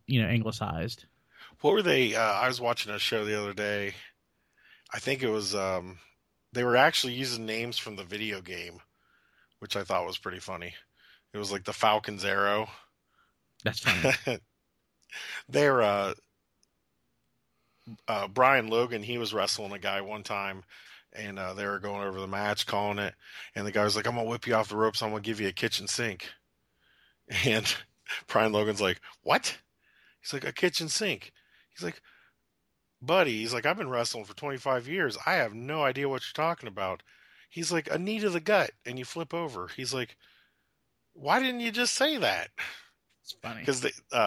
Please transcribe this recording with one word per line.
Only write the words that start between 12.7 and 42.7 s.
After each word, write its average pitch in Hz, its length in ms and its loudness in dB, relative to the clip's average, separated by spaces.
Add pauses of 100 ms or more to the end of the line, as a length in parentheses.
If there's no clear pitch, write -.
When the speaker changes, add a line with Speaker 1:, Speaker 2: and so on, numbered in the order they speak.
Speaker 1:
That's - 160 -2
funny. 90 340 2 (120)
Speaker 2:
<laughs> - 1200 -12
They're, 139 340 6
uh, 101 320 4 (1900)
uh, 101 200 0
Brian 127 400 6
Logan, 117 340 2
he 120 160 -4
was 110 160 -4
wrestling 101 380 0
a 101 60 -10
guy 98 220 -2
one 104 220 -8
time, 98 420 -6 (480)
and, 101 260 -10
uh, 92 160 -6
they 101 120 -4
were 101 120 -2
going 101 280 -4
over 95 140 -6
the 95 60 -6
match, 104 400 -2
calling 104 320 0
it, 101 160 -4 (400)
and 104 120 -6
the 104 60 -4
guy 104 120 4
was 101 120 4
like, 104 100 -2
"I'm 120 100 0
gonna 113 120 -2
whip 120 180 -6
you 120 80 2
off 110 140 2
the 107 80 -6
ropes, 110 260 2
I'm 110 80 0
gonna 104 120 -4
give 107 180 -4
you 101 80 0
a 95 40 0
kitchen - 360 -2
sink." 107 420 -4 (1000)
<laughs> 101 160 0
And 113 300 2 (540)
Brian 110 240 6
Logan's 104 280 2
like, 92 200 2 (220)
"What?" - 360 2 (640)
He's - 120 -10
like, 135 100 -8
"A - 80 -6
kitchen 170 380 0
sink." 180 420 -2 (380)
He's - 140 -12
like, 85 180 -8 (1000)
"Buddy," 143 360 4
he's 113 160 -2
like, 120 120 -2
"I've 170 120 4
been 151 120 -6
wrestling 117 360 -2
for 101 100 -18
twenty-five 131 520 -2
years. 156 380 0
I 170 80 2
have 117 200 0
no 139 300 -4
idea 139 240 2
what 131 160 -2
you're - 220 -2
talking 165 220 -2
about." 95 340 -4 (480)
He's 165 220 -4
like, 165 180 0
"A 156 80 2
knee 208 220 -4
to 208 100 0
the 175 100 0
gut, 165 320 4 (140)
and 123 120 -8
you 123 80 -8
flip 165 280 -8
over." 127 340 -6
He's 127 260 -6
like, 127 220 -4 (960)
"Why 156 260 2
didn't 254 200 0
you 233 120 -2
just 240 220 0
say 294 240 2
that?" 95 320 2 (720)